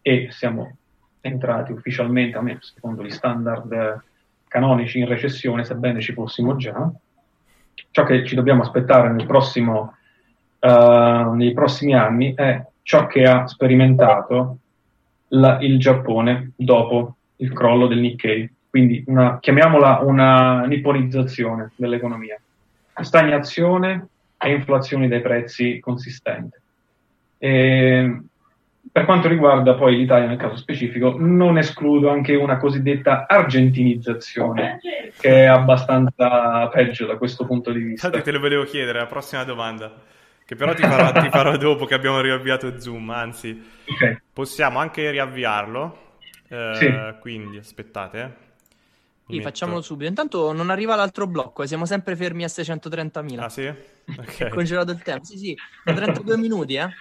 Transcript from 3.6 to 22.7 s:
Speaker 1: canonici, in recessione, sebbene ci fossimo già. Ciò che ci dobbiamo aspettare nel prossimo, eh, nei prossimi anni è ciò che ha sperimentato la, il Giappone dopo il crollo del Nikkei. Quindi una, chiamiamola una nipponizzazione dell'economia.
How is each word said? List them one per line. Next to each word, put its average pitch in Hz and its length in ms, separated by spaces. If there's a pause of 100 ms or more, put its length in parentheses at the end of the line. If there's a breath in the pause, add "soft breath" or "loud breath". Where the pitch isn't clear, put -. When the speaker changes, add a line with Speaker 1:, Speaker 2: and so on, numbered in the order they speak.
Speaker 1:
canonici, 123 520
in 117 80
recessione, 120 560
sebbene 120 380
ci 101 120
fossimo 120 420
già. 131 360 (1000)
Ciò 143 120
che 127 220
ci 127 100
dobbiamo 127 260
aspettare 123 500
nel 113 140
prossimo, 117 720 (640 soft breath)
eh, 120 760
nei 120 200
prossimi 143 420
anni 120 400
è 131 280 (200)
ciò - 240
che 131 160
ha 127 240
sperimentato 127 1080 (720)
la, 131 320
il 131 180
Giappone 123 760
dopo 120 600 (220)
il 131 160
crollo 123 340
del 117 120
Nikkei. 113 500 (200)
Quindi 123 380
una, 127 320
chiamiamola 143 640
una 131 640
nipponizzazione 127 1120
dell'economia. 120 600 (640)